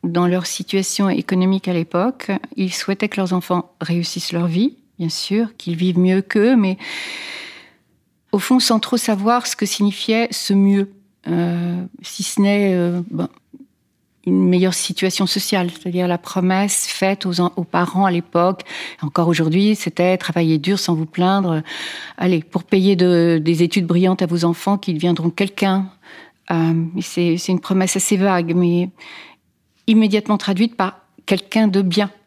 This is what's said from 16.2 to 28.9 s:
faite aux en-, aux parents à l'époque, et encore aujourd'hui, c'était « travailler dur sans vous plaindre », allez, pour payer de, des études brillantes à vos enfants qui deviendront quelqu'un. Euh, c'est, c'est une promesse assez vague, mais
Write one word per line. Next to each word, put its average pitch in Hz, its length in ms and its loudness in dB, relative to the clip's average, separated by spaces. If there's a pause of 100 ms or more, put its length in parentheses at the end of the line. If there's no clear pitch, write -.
faite 196 400 -2
aux 175 140 -2
en-, 180 160 2
aux 175 80 -2
parents 175 420 0
à 185 40 4
l'époque, 175 520 0 (380)
et - 40 -8
encore 165 240 0
aujourd'hui, 170 460 2
c'était « 180 440 0
travailler 165 400 0
dur 185 200 0
sans 175 160 0
vous 160 120 -2
plaindre », 180 560 0 (560)
allez, 180 240 2
pour - 220 -4
payer 196 320 4
de, 170 460 4
des 165 200 2
études 175 240 0
brillantes 185 360 2
à 185 40 0
vos 170 180 -2
enfants 170 340 0
qui 190 140 -4
deviendront 165 380 0
quelqu'un. 190 600 -2 (600)
Euh, 165 340 2 (160)
c'est, 175 380 -2
c'est 190 140 -2
une 180 80 2
promesse 185 360 0
assez 196 200 0
vague, 180 380 0
mais 175 360 2 (960)